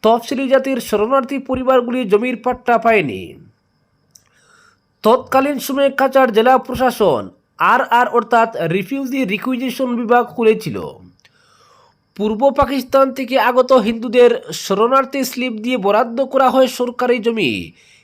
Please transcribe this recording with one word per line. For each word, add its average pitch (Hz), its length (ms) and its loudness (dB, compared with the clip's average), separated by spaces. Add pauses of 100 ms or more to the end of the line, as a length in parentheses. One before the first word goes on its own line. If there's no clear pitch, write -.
তফসিলি 240 460 0
জাতির 262 300 2
শরণার্থী 240 600 -2
পরিবারগুলি 254 680 -2
জমির 214 360 0
পাট্টা 247 360 0
পায়নি।" 156 580 -2 (1700)
তৎকালীন 262 560 0
সময়ে 277 300 -2
কাছাড় 262 420 2
জেলা 233 260 4
প্রশাসন 226 720 -2 (280)
আর 208 240 2
আর 240 260 2
অর্থাৎ 226 480 0
রিফিউজি 240 680 -4
রিকুইজিশন 247 720 -4
বিভাগ 240 300 2
খুলেছিল। 220 580 0 (1300)
পূর্ব 214 360 0
পাকিস্তান 269 640 0
থেকে 262 260 -2
আগত 247 340 2
হিন্দুদের 233 680 4 (100)
শরণার্থী 254 720 -2
স্লিপ 254 300 -6
দিয়ে 233 240 -4
বরাদ্দ 226 480 0
করা 269 240 2
হয় 262 180 4
সরকারি 247 520 -2
জমি, 147 520 -4 (320)